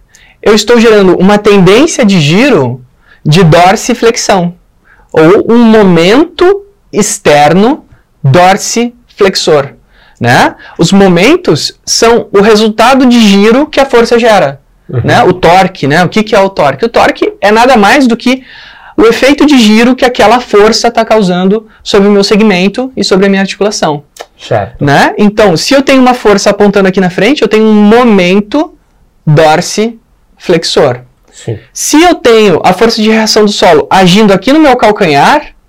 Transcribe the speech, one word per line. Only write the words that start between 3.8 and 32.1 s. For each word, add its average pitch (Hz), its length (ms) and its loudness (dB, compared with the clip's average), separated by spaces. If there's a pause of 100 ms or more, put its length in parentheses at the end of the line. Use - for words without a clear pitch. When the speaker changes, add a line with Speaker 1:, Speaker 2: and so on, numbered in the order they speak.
Speaker 1:
ou 170 400 2
um 233 60 2
momento 220 1040 2 (300)
externo 180 880 0 (400)
dorsiflexor, 185 1500 -2 (500)
né? 160 360 0 (220)
Os - 140 -2
momentos 196 960 0
são 233 460 -2
o 202 100 2
resultado 226 640 0
de 240 140 2
giro 220 480 2
que - 120 -6
a 269 60 0
força 233 340 0
gera, 185 420 0 (280)
Speaker 2:
Uhum. 127 140 -6
Speaker 1:
né? 165 200 0
O 180 100 0
torque, 180 540 0
né? 160 160 0
O 165 60 -2
que 214 140 -2
que 214 120 -4
é 202 40 2
o 196 100 0
torque? 160 360 -4
O 240 40 -4
torque 294 520 -2
é 202 100 0
nada 247 240 2
mais 240 320 2
do 226 80 0
que 254 280 -4 (520)
o - 80 0
efeito 254 420 2
de 294 140 2
giro 226 360 2
que 262 100 -2
aquela 240 340 0
força 220 500 0
tá 233 140 -2
causando 202 640 -2 (160)
sobre 202 240 0
o 208 40 2
meu 196 120 2
segmento 208 720 0
e 208 80 -4
sobre 196 220 0
a 196 40 0
minha 196 120 -2
articulação. 190 640 -6 (360)
Speaker 2:
Certo. 107 460 -6
Speaker 1:
Né? 180 320 0
Então, 202 400 0
se - 160 -4
eu 277 80 2
tenho 269 200 0
uma 247 120 2
força 208 360 0
apontando 202 380 0
aqui 190 140 -2
na 180 80 -2
frente, 214 320 -2
eu 220 80 0
tenho 220 160 0
um 214 80 2
momento 208 1000 0 (520)
dorsiflexor. 160 1800 -2 (300)
Speaker 2:
Sim. - 280 -12 (140)
Speaker 1:
Se - 280 -2
eu 349 140 2